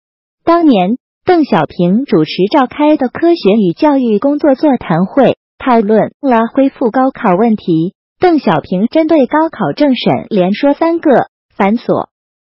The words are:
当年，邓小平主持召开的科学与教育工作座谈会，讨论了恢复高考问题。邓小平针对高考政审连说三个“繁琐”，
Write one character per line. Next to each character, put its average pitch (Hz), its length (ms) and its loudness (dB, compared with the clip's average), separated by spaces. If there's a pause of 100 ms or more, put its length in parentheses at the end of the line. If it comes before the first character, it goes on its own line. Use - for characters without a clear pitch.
(420)
当 339 240 2
年， 208 300 2 (280)
邓 349 200 2
小 165 220 0
平 185 380 -2
主 170 200 0
持 - 60 -6 (200)
召 277 160 0
开 294 300 0
的 262 120 -4
科 339 260 0
学 214 160 0
与 196 220 0
教 294 260 0
育 226 200 0
工 285 200 -2
作 285 160 0
座 277 240 0
谈 170 260 -2
会， 214 320 0 (220)
讨 240 220 0
论 202 400 0
了 233 260 0
恢 269 240 0
复 240 200 -4
高 262 200 0
考 196 240 -2
问 214 220 0
题。 165 380 -4 (240)
邓 349 200 2
小 170 240 0
平 190 240 -2
针 320 200 0
对 311 200 2
高 311 240 -2
考 151 240 -4
政 285 200 0
审 - 360 -2
连 190 240 0
说 285 180 0
三 330 260 -2
个 330 120 -2 (440)
“繁 202 220 0
琐”， 160 320 -4 (340)